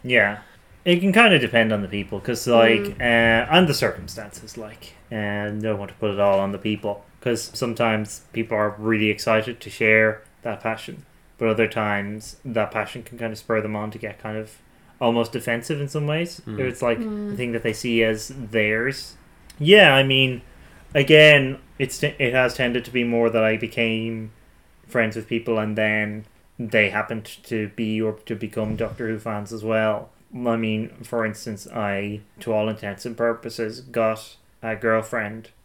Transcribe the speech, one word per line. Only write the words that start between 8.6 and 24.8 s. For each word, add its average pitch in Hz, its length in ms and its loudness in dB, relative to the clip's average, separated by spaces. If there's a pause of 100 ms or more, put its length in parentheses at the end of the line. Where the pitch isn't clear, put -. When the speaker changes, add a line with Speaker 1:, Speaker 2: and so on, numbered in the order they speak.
Speaker 1:
really 107 320 2
excited 110 480 0
to - 120 -16
share 110 500 2 (220)
that 110 180 -8
passion, - 440 -8 (340)
but 117 100 0
other 110 180 2
times 104 760 -4
that 113 260 -2
passion 110 320 -8
can 117 160 -18
kind 113 140 -6
of 104 60 -12
spur 110 220 -2
them 107 140 -8
on 107 160 -6
to 107 80 -16
get 104 240 -12
kind 107 160 -8
of 110 200 -14 (420)
almost 117 320 2
defensive 120 480 -4
in 143 80 -4
some 147 180 -4
ways, 165 400 -4
Speaker 3:
Mm. 107 140 -8
Speaker 1:
if 131 60 -2
it's, 123 160 -6
like, 120 180 0
Speaker 2:
Mm. 107 300 -6
Speaker 1:
the - 60 -8
thing 123 140 -4
that 117 140 -6
they 117 80 0
see 113 320 0
as 110 280 -2 (200)
theirs. 110 640 -2 (420)
Yeah, 175 360 8
I 135 100 6
mean, 131 380 2 (520)
again, 143 640 8 (220)
it's 131 180 -4
t-, 147 200 -2
it 123 140 0
has 127 220 2
tended 123 300 -2
to 113 80 -14
be 123 100 0
more 117 280 2
that 113 120 0
I 110 140 2
became 113 720 -4 (560)